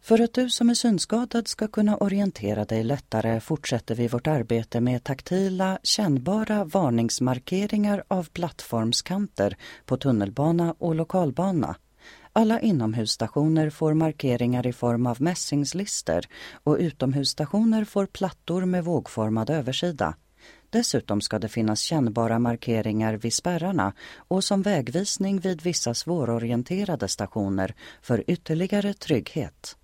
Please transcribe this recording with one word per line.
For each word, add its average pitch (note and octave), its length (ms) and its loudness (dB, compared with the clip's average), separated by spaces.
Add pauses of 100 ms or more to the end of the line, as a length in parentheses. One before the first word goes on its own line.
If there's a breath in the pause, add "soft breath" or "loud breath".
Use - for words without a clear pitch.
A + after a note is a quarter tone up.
För A3+ 200 4
att A#3 140 2
du B3 160 2
som A#3+ 200 6
är A#3+ 40 4
synskadad A#3 720 2
ska - 200 -2
kunna G#3 280 4
orientera F#3+ 680 0
dig A2 200 0
lättare A2+ 560 0
fortsätter C3 540 -4
vi A#2+ 140 0
vårt A#2 180 -2
arbete A#2 540 0
med B2 240 0
taktila, F#3+ 800 -2
kännbara G3+ 840 0
varningsmarkeringar E3+ 1400 0
av F#3 200 -2
plattformskanter A#2+ 1300 -2 (300 loud breath)
på B2+ 100 0
tunnelbana C#3 840 2
och E3+ 160 -2
lokalbana. E3+ 840 0 (560 loud breath)
Alla A3 280 4
inomhusstationer D3 1120 2
får D#3 240 0
markeringar B2 720 0
i B2 60 0
form A#2+ 340 0
av A#2+ 160 0
mässingslister E3 1040 -2 (240 loud breath)
och - 240 0
utomhusstationer D#3 1080 0
får G3+ 220 -2
plattor F#3 580 -4
med F3+ 200 0
vågformad A2+ 680 0
översida. C3 640 -2 (560 loud breath)
Dessutom B2+ 500 0
ska G#2+ 180 -4
det G#2 100 -4
finnas G#2+ 320 0
kännbara A#2 580 2
markeringar A2 760 0
vid A2+ 200 -4
spärrarna E3 580 0 (240 loud breath)
och F#3+ 280 -2
som G3 180 2
vägvisning G3 800 0
vid E3+ 220 -4
vissa D#3+ 320 -2
svårorienterade B2 1120 -2
stationer G2 680 -2 (280 loud breath)
för A#2 280 0
ytterligare F#3+ 640 -2
trygghet. - 880 -4